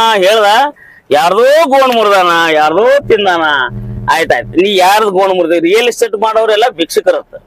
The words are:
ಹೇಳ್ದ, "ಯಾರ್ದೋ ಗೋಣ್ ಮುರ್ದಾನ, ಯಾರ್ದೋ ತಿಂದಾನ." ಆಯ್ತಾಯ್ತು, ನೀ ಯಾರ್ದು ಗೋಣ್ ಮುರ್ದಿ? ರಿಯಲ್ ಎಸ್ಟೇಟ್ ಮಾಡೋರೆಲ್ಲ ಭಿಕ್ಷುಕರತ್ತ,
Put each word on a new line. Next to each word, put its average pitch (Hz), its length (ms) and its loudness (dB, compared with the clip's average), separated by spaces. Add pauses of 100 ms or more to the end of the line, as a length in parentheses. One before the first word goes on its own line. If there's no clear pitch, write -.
(160)
ಹೇಳ್ದ, 202 300 2 (640)
"ಯಾರ್ದೋ 233 580 2
ಗೋಣ್ 262 260 2
ಮುರ್ದಾನ, 180 560 2
ಯಾರ್ದೋ 156 340 0 (220)
ತಿಂದಾನ." 196 360 0 (680)
ಆಯ್ತಾಯ್ತು, 147 380 -2
ನೀ 185 260 0
ಯಾರ್ದು 202 360 2
ಗೋಣ್ 190 260 0
ಮುರ್ದಿ? 170 220 0
ರಿಯಲ್ 202 280 0
ಎಸ್ಟೇಟ್ 220 280 -4
ಮಾಡೋರೆಲ್ಲ 220 540 0
ಭಿಕ್ಷುಕರತ್ತ, 165 680 -4 (120)